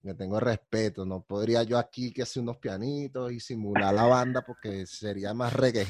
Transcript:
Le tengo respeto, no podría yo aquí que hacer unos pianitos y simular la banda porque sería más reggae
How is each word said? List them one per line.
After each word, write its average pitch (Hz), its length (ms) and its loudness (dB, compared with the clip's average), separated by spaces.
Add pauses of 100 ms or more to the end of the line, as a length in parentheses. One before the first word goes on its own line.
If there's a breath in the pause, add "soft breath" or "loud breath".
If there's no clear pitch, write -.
Le 95 120 -8
tengo 95 260 -2
respeto, 110 640 0
no 92 180 -6
podría 110 380 2
yo 117 160 2
aquí 120 340 -4
que 127 100 -4
hacer 123 200 -4
unos 117 160 -6
pianitos 131 720 -6
y 120 80 -8
simular 101 540 0
la 107 120 6
banda 127 380 4
porque 101 420 -8
sería 101 480 -6
más 120 180 -2
reggae 113 380 4